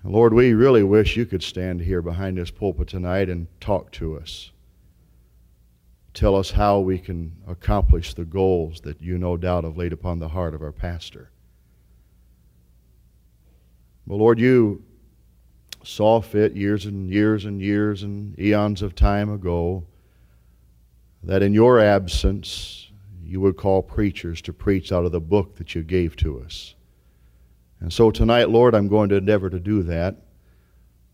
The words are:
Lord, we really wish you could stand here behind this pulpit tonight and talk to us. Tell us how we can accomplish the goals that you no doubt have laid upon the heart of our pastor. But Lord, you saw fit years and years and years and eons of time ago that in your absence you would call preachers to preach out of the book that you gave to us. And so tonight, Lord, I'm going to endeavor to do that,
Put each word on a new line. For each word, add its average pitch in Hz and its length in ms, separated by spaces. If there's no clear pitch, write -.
Lord, 107 300
we 120 220
really 117 280
wish 101 360
you 117 80
could 92 160
stand 90 400
here 87 180
behind 90 380
this 87 120
pulpit - 380
tonight 92 400
and 87 180
talk - 320
to 80 240
us. - 340
Tell 104 200
us 98 180
how 101 280
we 92 180
can 85 340
accomplish 87 680
the 87 100
goals 85 560
that 78 220
you 90 160
no 87 180
doubt 90 280
have 80 120
laid 87 160
upon 85 260
the 82 120
heart 82 240
of 76 80
our 76 100
pastor. - 580
But 98 80
Lord, 113 260
you 120 420
saw 110 380
fit 104 340
years 101 300
and 98 240
years 104 340
and 101 160
years 101 420
and 101 380
eons 104 400
of 101 140
time 104 360
ago 90 540
that 92 200
in 101 100
your 117 260
absence 98 1120
you 85 200
would 95 160
call 95 240
preachers 90 580
to - 140
preach 98 380
out 90 120
of 85 80
the 85 80
book 92 360
that - 180
you 82 80
gave 85 340
to 71 240
us. - 340
And 85 80
so 113 200
tonight, 117 400
Lord, 117 240
I'm 101 140
going 104 200
to 98 60
endeavor 98 340
to 90 100
do 101 260
that, 85 320